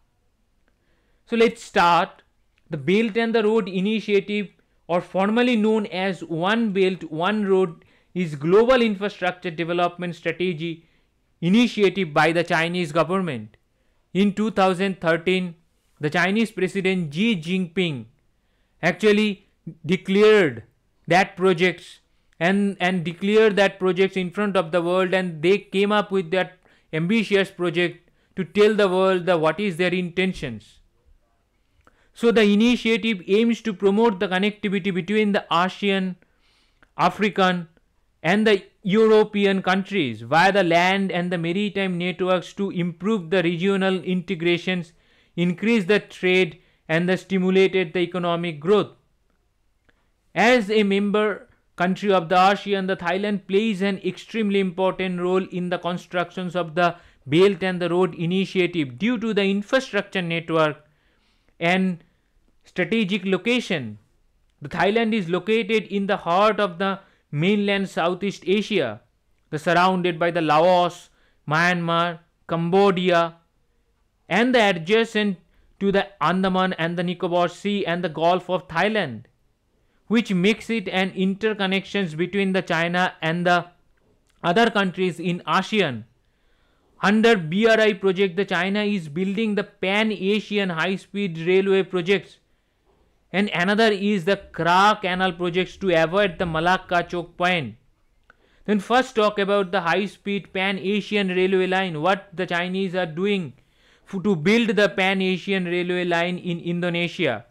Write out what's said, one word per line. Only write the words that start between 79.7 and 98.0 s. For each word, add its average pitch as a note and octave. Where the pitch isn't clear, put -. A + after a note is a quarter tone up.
which G#3
makes G3+
it G#3+
an F#3+
interconnections F#3+
between F#3+
the F#3
China F3
and F3
the F3
other G#3
countries F#3
in F3
asean. E3
Under A3
B F3+
R A3
I G#3+
project, F#3+
the G3
China G3
is G3+
building G3
the G3+
Pan-Asian G3+
high-speed F3+
railway F#3+
projects F3+
and G3+
another G#3
is G3+
the G3
Kra F#3+
Canal F#3
projects F3
to F#3+
avoid F3
the F#3+
Malacca F3
choke E3+
point. F3